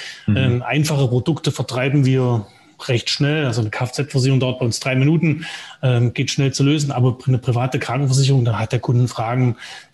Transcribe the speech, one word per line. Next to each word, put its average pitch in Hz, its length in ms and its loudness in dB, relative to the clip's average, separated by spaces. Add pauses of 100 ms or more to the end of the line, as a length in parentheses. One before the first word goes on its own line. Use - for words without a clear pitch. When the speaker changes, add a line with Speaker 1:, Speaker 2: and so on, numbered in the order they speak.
(280)
Speaker 1:
Mhm. 110 100 2
Speaker 2:
Ähm, 127 240 2
einfache 139 460 0
Produkte 127 440 0
vertreiben 131 540 0
wir 127 400 2 (420)
recht 117 220 -2
schnell. 147 360 0
Also 120 140 -2
eine 107 120 -2
Kfz-Versicherung 131 680 0
dauert 127 200 -2
bei 131 60 -2
uns 113 140 -2
drei 131 160 -2
Minuten, 151 500 2 (360)
ähm, 120 320 2
geht - 180 -2
schnell 139 220 0
zu 143 100 0
lösen. 143 280 2
Aber 123 260 2 (100)
eine 131 120 2
private 127 400 -2
Krankenversicherung, 135 640 2
da 110 120 0
hat 110 140 -4
der 120 80 0
Kunde 123 300 2
Fragen, 120 480 0 (360)